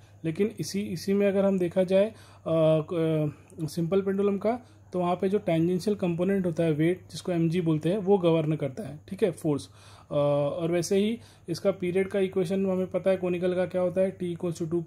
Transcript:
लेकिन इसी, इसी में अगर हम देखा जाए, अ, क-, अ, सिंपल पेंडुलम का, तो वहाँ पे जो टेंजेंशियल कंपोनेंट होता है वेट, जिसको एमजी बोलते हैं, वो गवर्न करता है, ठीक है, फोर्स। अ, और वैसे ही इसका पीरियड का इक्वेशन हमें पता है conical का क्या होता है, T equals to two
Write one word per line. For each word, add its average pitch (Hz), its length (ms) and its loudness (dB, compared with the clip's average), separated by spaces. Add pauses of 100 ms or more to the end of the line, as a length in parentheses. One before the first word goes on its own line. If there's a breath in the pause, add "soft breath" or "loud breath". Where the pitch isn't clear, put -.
(260 soft breath)
लेकिन 190 340 -2
इसी, 180 220 -4
इसी 196 320 -4
में 202 140 2
अगर 196 180 2
हम 196 140 2
देखा 180 240 0
जाए, 190 260 2
अ, 226 40 -14 (340 loud breath)
क-, 160 840 2 (300 loud breath)
अ, - 20 -4
सिंपल 170 360 0
पेंडुलम 196 360 0
का, 226 220 -2 (340 loud breath)
तो 180 60 -2
वहाँ 180 160 0
पे 190 140 0
जो 202 80 0
टेंजेंशियल 180 580 0
कंपोनेंट 180 500 0
होता 170 180 0
है 165 80 4
वेट, 160 300 2 (100)
जिसको 175 200 -6
एमजी 165 300 2
बोलते 160 280 2
हैं, 196 80 0
वो 196 200 2
गवर्न 165 380 2
करता 147 280 -6
है, 147 240 -12
ठीक 190 160 -2
है, 185 80 2
फोर्स। 143 380 -4 (420 loud breath)
अ, - 20 -8
और 147 580 0
वैसे 175 260 0
ही 214 220 0 (300 loud breath)
इसका 180 220 -2
पीरियड 185 360 -2
का 202 120 -2
इक्वेशन 190 460 0
हमें 185 220 0
पता 185 240 0
है 185 80 2
conical 180 360 0
का 180 100 0
क्या 180 160 -2
होता 180 200 0
है, 190 160 0
T 185 60 -8
equals 175 380 -4
to 160 80 -4
two 170 180 -2